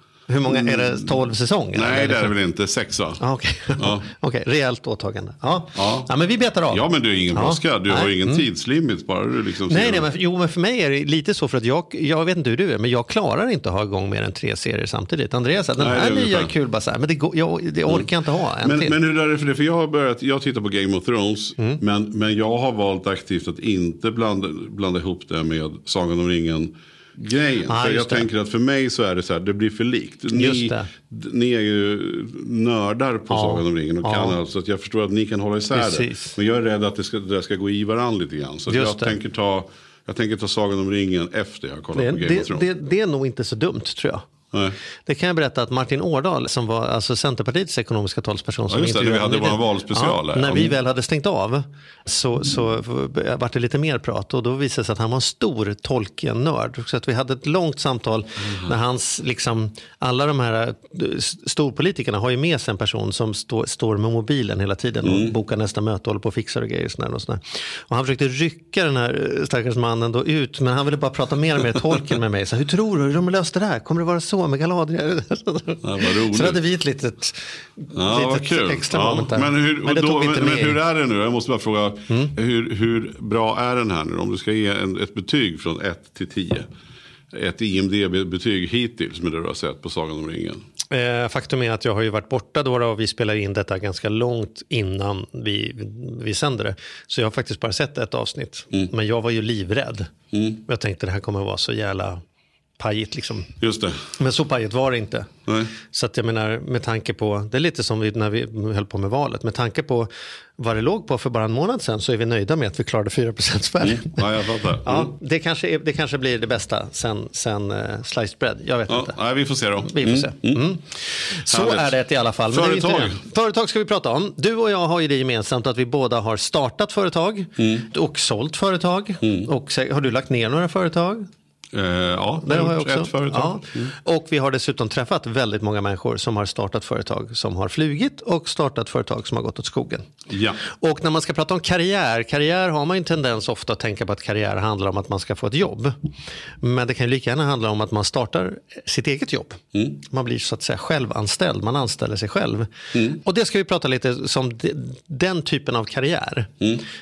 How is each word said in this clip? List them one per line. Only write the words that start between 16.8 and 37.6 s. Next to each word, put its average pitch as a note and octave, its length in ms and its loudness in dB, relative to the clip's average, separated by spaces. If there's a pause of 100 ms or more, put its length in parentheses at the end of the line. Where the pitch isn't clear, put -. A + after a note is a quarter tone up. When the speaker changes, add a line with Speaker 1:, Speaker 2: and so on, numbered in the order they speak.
Speaker 1:
så - 100 -2
här, A2+ 80 -2
men D3 80 0
det D#3+ 80 0
går, D#3+ 220 0
jag, E3 360 0
det D#3 100 2
orkar D#3 140 4
Speaker 2:
Mm. - 120 -2
Speaker 1:
jag E3+ 100 2
inte D#3 120 0
ha E3+ 260 0
en B2 120 0
Speaker 2:
Men, D3 100 4
Speaker 1:
till. D3+ 100 2
Speaker 2:
men D#3 140 4
hur D#3 160 2
är D#3 80 4
det D3+ 100 2
för D3 80 -2
det? C#3 100 2
För D3 80 2
jag D#3+ 100 4
har E3 140 4
börjat, C#3 360 2
jag C3+ 180 2
tittar C3 200 0
på G#2 80 -2
Game G2 280 2
of F2 80 -4
Thrones, G#2+ 520 0
Speaker 1:
Mm. A#2+ 240 0
Speaker 2:
men, G#2 220 2
men G#2+ 340 0
jag A2 200 2
har B2+ 140 2
valt G2 360 0
aktivt F#2 400 -2
att E2+ 120 -6
inte F#2 520 0
blanda, G#2 360 0 (220)
blanda G2 300 0
ihop F2 300 -4
det E2 140 -2
med D#2+ 280 -2 (140)
Sagan F2 340 0
om F2 80 2
ringen-grejen. F2 1400 -2
Speaker 1:
Ja, A#2 140 2
Speaker 2:
För A#2+ 80 2
jag A2 60 2
Speaker 1:
just A#2 140 0
det. A#2+ 60 2
Speaker 2:
tänker A2 220 2
att G#2 120 0
för A2+ 100 0
mig C3 300 4
så A#2+ 140 0
är F#2 120 2
det F2+ 80 0
så F#2+ 100 -4
här, E2+ 60 0
det G2 140 0
blir G#2+ 160 0
för G#2+ 140 -2
likt. B2 400 -2
Ni, A#2 200 2
Speaker 1:
Just B2+ 260 2
det. A2 160 -2 (240)
Speaker 2:
d-, A2 240 -10
ni B2 200 2
är A#2 60 2
ju G#2 400 2 (460)
nördar A#2 720 2
på G#2+ 160 -10
Speaker 1:
Ja. A2 40 2
Speaker 2:
Sagan G#2 300 2
om E2+ 80 2
ringen D#2+ 220 0
och F2 140 0
Speaker 1:
Ja. - 20 2
Speaker 2:
kan G#2+ 260 2
allt, D#2+ 100 -4
så G2 100 -4
att F2 80 -4
jag G2 120 0
förstår G#2+ 260 -2
att F#2+ 60 -2
ni G#2+ 140 2
kan G#2+ 140 -2
hålla G#2 180 0
isär G#2+ 200 0
Speaker 1:
Precis. A#2 460 0 (120)
Speaker 2:
det. G#2 60 -2
Men G#2 60 4
jag A#2 100 4
är A#2+ 40 2
rädd G#2+ 220 2
att G2+ 120 0
det A2 80 -4
ska, G#2+ 160 -6
det G2 160 -2
där F#2 60 2
ska G2+ 140 -2
gå G2 140 0